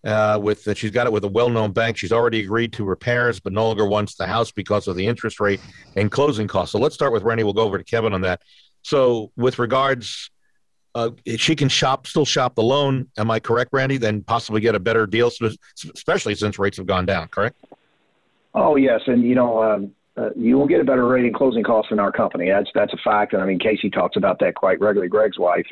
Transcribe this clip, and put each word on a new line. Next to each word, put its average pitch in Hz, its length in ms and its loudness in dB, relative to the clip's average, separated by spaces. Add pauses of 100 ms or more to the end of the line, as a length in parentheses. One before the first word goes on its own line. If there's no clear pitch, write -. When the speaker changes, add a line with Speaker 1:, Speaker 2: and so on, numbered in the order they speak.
Speaker 1:
uh, 107 360 2
with 104 240 -2
that 107 120 -2
she's 110 140 -6
got 120 160 2
it 117 40 0
with 104 120 0
a 101 40 -2
well-known 113 440 0
bank. 113 260 -2
She's 95 160 -2
already 117 300 2
agreed 113 300 -2
to 104 120 -6
repairs, 120 540 -2
but 98 120 -8
no 107 160 0
longer 107 180 0
wants 104 300 -2
the 95 120 -6
house 110 240 -2
because 101 360 -2
of 92 80 -4
the 92 120 -2
interest 117 320 -4
rate 101 200 2 (360)
and 104 160 0
closing 127 360 0
costs. 92 240 -2
So - 80 0
let's - 160 0
start 139 160 0
with 107 120 0
Brandy. 113 200 0
We'll 104 100 0
go 110 100 2
over 101 160 -2
to - 40 -12
Kevin 110 300 -2
on 92 80 -2
that. 92 200 -2 (420)
So 123 520 0
with 123 220 0
regards, 127 720 -2 (680)
uh, 117 160 -2 (240)
she 156 200 0
can 135 140 2
shop, - 380 0
still 156 180 0
shop 127 300 0
the 110 80 2
loan. 135 540 0
Am 113 120 -2
I 113 100 0
correct, 120 320 -2
Brandy? 135 260 0
Then 107 240 0
possibly 110 400 -2
get 110 140 2
a 101 40 0
better 110 260 2
deal, 113 240 2
spe-, 113 280 -4 (360)
especially 156 420 -2
since 104 220 -4
rates 101 200 -2
have 92 100 -10
gone 92 180 0
down, 85 220 -2
correct? 104 300 -4 (1000)
Speaker 2:
Oh, 151 220 4
yes. 127 300 4
And, 123 160 4
you 123 120 2
know, 120 260 2
um, 104 300 0 (240)
uh, 110 200 -4
you 120 220 2
will 143 80 4
get 170 140 4
a - 40 2
better 127 220 2
rate 123 200 2
in 113 80 0
closing 120 300 0
costs 110 280 0
in 107 80 0
our 101 120 0
company. 92 380 -2
That's, 98 240 0
that's 104 200 0
a - 100 -10
fact. 104 300 0
And 95 100 0
I - 20 -2
mean, 95 140 0
Casey 107 320 0
talks - 260 -2
about 95 220 0
that 90 160 0
quite 95 240 0
regularly, 98 300 0
Greg's 107 280 2
wife. 90 340 0